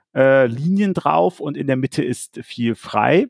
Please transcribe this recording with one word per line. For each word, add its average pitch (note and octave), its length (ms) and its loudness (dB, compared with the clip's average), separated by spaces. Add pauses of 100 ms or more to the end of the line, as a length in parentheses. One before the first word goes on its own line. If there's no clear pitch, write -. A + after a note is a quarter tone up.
(160)
äh, C3+ 320 4
Linien F3+ 480 0
drauf E3+ 440 0
und D3 180 -8
in C#3 100 -6
der C3 80 2
Mitte C3 280 -4
ist - 400 -8
viel A#2 300 -4
frei C3 560 0